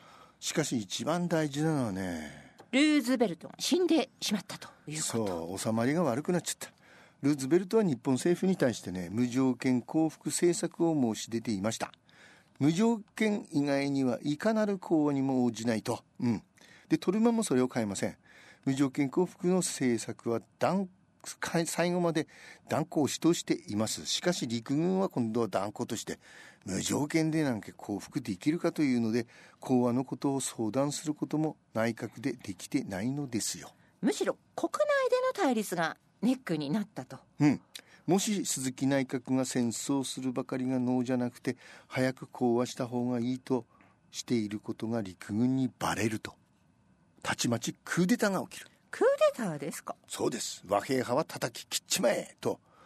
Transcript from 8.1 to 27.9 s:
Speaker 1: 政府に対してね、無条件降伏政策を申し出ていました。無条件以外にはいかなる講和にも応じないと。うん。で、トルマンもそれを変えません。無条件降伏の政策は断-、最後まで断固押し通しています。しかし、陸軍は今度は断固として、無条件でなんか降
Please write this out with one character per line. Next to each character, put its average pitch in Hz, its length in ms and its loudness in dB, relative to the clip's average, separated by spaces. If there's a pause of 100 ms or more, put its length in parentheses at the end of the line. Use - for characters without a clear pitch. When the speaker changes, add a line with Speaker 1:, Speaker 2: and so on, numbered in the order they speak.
Speaker 1:
政 170 240 2
府 185 100 2
に 185 80 4
対 123 180 4
し - 60 -8
て 101 100 -8
ね、 90 220 -6
無 123 160 2
条 127 260 2
件 127 260 0
降 160 280 0
伏 - 220 -8
政 175 280 2
策 170 280 0
を 135 280 2
申 - 0 -
し - 160 -8
出 113 100 -2
て 113 120 -4
い 95 100 0
ま 107 80 2
し - 80 -6
た。 - 140 -6 (680)
無 143 140 4
条 226 260 4 (160)
件 208 380 0
以 143 100 2
外 139 280 2
に 139 120 2
は 123 200 2
い 147 140 0
か 220 160 2
な 214 140 2
る 202 120 -2
講 156 260 2
和 147 80 4
に 139 100 2
も 131 220 4
応 120 80 4
じ 110 120 -8
な 117 120 2
い 104 60 -2
と。 113 200 -4 (160)
う 123 100 2
ん。 107 140 2 (460)
で、 160 100 4
ト - 140 0
ル 220 80 2
マ 233 100 6
ン 226 60 0
も 226 80 0
そ - 100 0
れ 127 80 6
を 127 60 2
変 117 160 0
え - 20 0
ま 98 80 -4
せ 101 140 -2
ん。 - 80 -8 (480)
無 135 100 2
条 135 160 2
件 143 180 0
降 175 180 2
伏 - 200 -8
の 185 120 4
政 123 440 0
策 - 280 -6
は 113 100 0 (180)
断-、 180 300 2 (760)
最 175 260 0
後 180 80 2
ま 170 120 2
で 156 160 -2 (400)
断 135 160 0
固 - 160 -2
押 131 120 2
し - 60 -6
通 165 140 4
し 175 100 0
て - 260 -2
い 104 80 -4
ま 107 120 0
す。 - 160 -8
し - 160 -2
か 180 120 2
し、 170 140 -4
陸 117 300 -2
軍 185 240 2
は 190 80 0
今 117 240 -2
度 120 80 2
は 113 80 0
断 98 240 -2
固 - 140 -6
と 117 100 -6
し - 80 -8
て、 - 160 -8 (460)
無 95 160 -2
条 135 260 0
件 160 220 2
で 156 120 0
な 139 100 2
ん 107 80 -2
か - 160 -14
降 101 220 -6